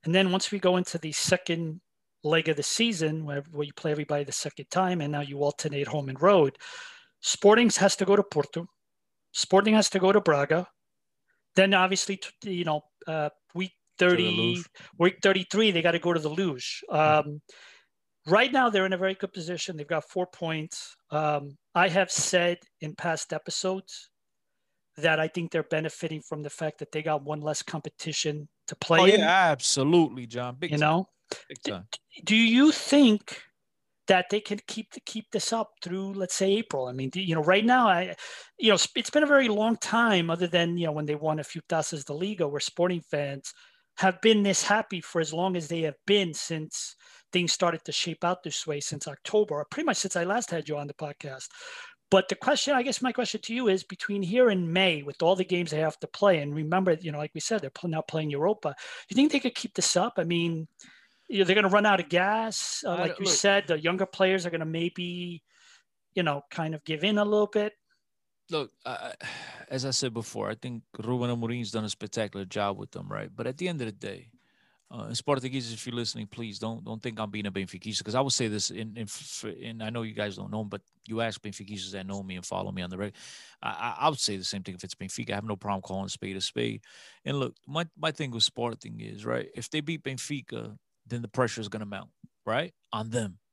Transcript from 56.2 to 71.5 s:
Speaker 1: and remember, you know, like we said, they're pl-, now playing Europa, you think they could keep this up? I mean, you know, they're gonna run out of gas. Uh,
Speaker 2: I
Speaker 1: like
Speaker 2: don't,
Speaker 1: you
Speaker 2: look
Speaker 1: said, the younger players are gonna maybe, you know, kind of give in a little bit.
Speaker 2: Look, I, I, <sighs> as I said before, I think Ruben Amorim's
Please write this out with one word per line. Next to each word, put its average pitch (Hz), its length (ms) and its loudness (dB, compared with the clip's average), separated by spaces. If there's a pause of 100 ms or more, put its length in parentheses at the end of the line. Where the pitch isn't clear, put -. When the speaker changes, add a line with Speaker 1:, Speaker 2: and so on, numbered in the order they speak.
Speaker 1:
and 143 140 -4
remember, 165 400 2
you 165 180 -4
know, 147 60 -8
like 151 160 -8
we 156 80 -8
said, 220 200 -2
they're 135 100 -8
pl-, - 180 -8
now 156 120 -2
playing 156 280 -4
Europa, 156 460 0 (340)
you 190 60 -4
think 285 160 6
they 285 80 2
could - 160 -2
keep - 180 -8
this - 240 0
up? 208 200 0
I 175 60 0
mean, 170 440 -2 (600)
you 196 120 -2
know, 185 60 6
they're 185 100 4
gonna 202 140 6
run 208 180 6
out 196 120 6
of 170 80 -6
gas. 208 800 0
Uh, 185 60 -2
Speaker 2:
I 175 40 0
Speaker 1:
like - 120 0
Speaker 2:
don't, - 140 -6
Speaker 1:
you 196 40 -2
Speaker 2:
look 180 80 2
Speaker 1:
said, 202 340 4
the 160 120 0
younger 180 260 0
players 185 400 2
are 175 60 -4
gonna 165 140 -4
maybe, 175 760 -6 (720)
you 185 80 -2
know, 147 300 -2
kind 160 240 -6
of - 100 -16
give 156 180 -4
in 208 140 2
a 208 80 4
little 208 260 2
bit. 214 220 0 (800)
Speaker 2:
Look, 151 180 -4 (160)
I, 123 60 -8
I, - 220 -10 (280)
<sighs> - 280 -18
as 131 160 -4
I 139 40 -2
said 127 240 -2
before, 110 380 -6
I - 40 -6
think 120 280 -12 (200)
Ruben 123 280 -2
Amorim's 117 400 -4